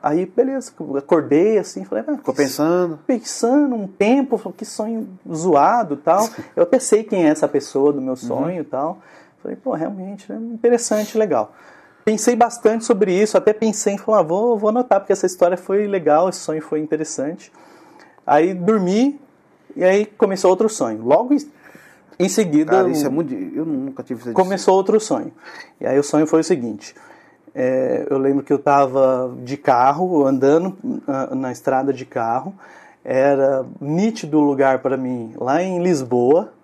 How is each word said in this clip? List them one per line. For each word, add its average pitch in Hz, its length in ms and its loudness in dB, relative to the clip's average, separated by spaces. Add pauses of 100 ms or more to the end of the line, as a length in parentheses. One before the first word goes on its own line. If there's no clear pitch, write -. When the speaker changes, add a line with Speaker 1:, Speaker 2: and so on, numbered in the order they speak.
Speaker 1:
aí, 160 220 0
beleza. 262 460 -2 (260)
Acordei 160 640 2
assim, 190 260 -8
falei, 214 220 -6
"Ah, 294 100 -2
Speaker 2:
Ficou - 160 -6
Speaker 1:
que 147 80 -2
Speaker 2:
pensando? 160 680 0
Speaker 1:
pensando 254 680 0
um 202 120 -6
tempo, 240 500 0
falei, - 200 -10
que 220 80 -12
sonho 220 420 -8 (240)
zoado 170 640 2
e - 40 -6
tal." 196 300 2 (140)
Speaker 2:
<laughs> - 140 -18
Speaker 1:
Eu 170 80 2
até 240 160 2
sei 220 240 2
quem 190 220 0
é 151 40 6
essa 156 180 0
pessoa 143 460 0
do 139 80 -4
meu 131 100 -4
Speaker 2:
Uhum. 127 40 -2
Speaker 1:
sonho 156 460 -6
e 131 40 -8
tal. 160 320 -6 (460)
Falei, - 140 -10
"Pô, - 180 -6
realmente, 190 560 -10
é 208 40 -10
interessante, 226 840 -2
legal." 151 360 0 (500)
Pensei 220 340 2
bastante 226 480 2
sobre 202 280 2
isso, 208 240 2
até 190 160 4
pensei 214 400 -2
em 202 40 -6
falar, 214 220 2
"Ah, 175 40 2
vou, 208 340 0
vou 214 120 0
anotar, 226 320 2
porque 202 120 -4
essa 185 120 0
história 180 320 2
foi 202 300 -2
legal, 175 420 2
esse 180 100 -8
sonho 156 220 -6
foi 156 180 -6
interessante." 151 720 -6 (720)
Aí 160 280 4
dormi, 208 680 0 (560)
e - 80 -2
aí 196 220 4
começou 190 460 0
outro 214 180 2
sonho. 110 340 -6
Logo 202 300 4
em, 285 40 4 (840)
em 185 100 0
seguida, 160 420 2
Speaker 2:
Cara, 185 180 4
isso 151 160 -2
é 135 40 -2
muito, 143 240 -4
eu 107 320 -8
nunca 135 380 -6
tive 120 180 -10
essa 120 120 -8
Speaker 1:
começou 190 420 2
outro 202 240 2
sonho. - 320 -4 (500)
E - 40 -8
aí 131 140 2
o 143 40 0
sonho 151 240 2
foi 160 140 2
o - 20 -2
seguinte, 120 500 -4 (680)
É, 131 520 -2
eu 139 80 0
lembro 139 240 0
que 147 100 0
eu 135 60 0
tava 131 840 2
de 131 140 -8
carro, 143 680 2
andando 143 500 2 (300)
na, 135 280 -4
na 131 160 -6
estrada 135 400 -2
de 127 140 -6
carro. 127 480 -6 (500)
Era 135 640 2 (160)
nítido 160 560 -2
o 147 60 4
lugar 135 360 2
pra 135 160 -2
mim, 127 440 -8
lá 143 240 0
em 180 180 -4
Lisboa. 139 720 2 (120)